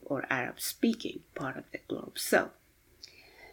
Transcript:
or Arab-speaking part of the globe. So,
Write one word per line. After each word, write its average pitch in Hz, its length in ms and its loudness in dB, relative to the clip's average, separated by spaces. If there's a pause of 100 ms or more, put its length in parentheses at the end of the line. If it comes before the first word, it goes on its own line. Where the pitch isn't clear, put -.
or - 240 -2
Arab-speaking - 920 0 (120)
part 131 240 -4
of - 140 -8
the - 160 -8
globe. - 320 -6
So, - 320 4 (1000)